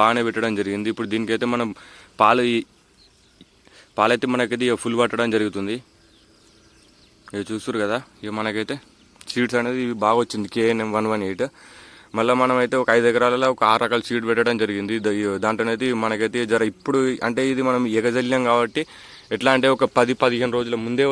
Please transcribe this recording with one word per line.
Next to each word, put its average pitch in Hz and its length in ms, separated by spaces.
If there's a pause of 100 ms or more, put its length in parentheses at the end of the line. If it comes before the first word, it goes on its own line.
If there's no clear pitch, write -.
బాగానే 117 260
పెట్టడం 110 340
జరిగింది. 101 320
ఇప్పుడు 110 200
దీనికైతే 113 320 (100)
మనం 120 120 (540)
పాలు, 120 220 (100)
ఈ 117 40 (1400)
పాలైతే 117 360
మనకైతే 120 340
ఇక 113 140
ఫుల్ 117 180
పట్టడం 117 340
జరుగుతుంది. 101 400 (1600)
ఇక 101 160
చూస్తుర్రు 110 340
కదా, 110 140 (240)
ఇక 104 160
మనకైతే 110 360 (560)
సీడ్స్ 123 280
అనేది 123 260
ఇవి 120 180
బాగా 110 180
వచ్చింది, 110 320
కేఎన్ఎం 113 420
వన్ 107 160
వన్ 107 160
ఎయిట్. 95 160 (760)
మళ్ళీ 120 240
మనమైతే 127 400
ఒక 120 160
ఐదు 117 120
ఎకరాలలో 123 460
ఒక - 160
ఆరు 113 120
రకాల 117 240
సీడ్ 117 220
పెట్టడం 117 340
జరిగింది. 101 320 (100)
ద-, 104 140
ఈ 104 40 (200)
దాంట్లోనైతే 113 440 (180)
మనకైతే 110 340 (120)
జర 113 100 (120)
ఇప్పుడు 135 260 (280)
అంటే 120 140 (100)
ఇది 131 180
మనం 127 120 (180)
ఎగజల్లాం 123 500
కాబట్టి 120 320 (540)
ఎట్లా 123 200
అంటే 131 200
ఒక 127 100 (140)
పది 123 140 (100)
పదిహేను 123 340
రోజుల 120 180 (100)
ముందే 123 260